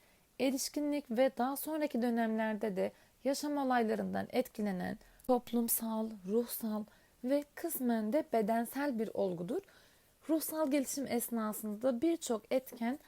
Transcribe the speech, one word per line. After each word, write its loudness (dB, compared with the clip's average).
erişkinlik 0
ve 4
daha 0
sonraki -2
dönemlerde 0
de 0
yaşam 0
olaylarından 0
etkilenen -2
toplumsal, 0
ruhsal 0
ve 2
kısmen 0
de 4
bedensel 0
bir -2
olgudur. -2
Ruhsal 2
gelişim 0
esnasında -2
birçok 0
etken -2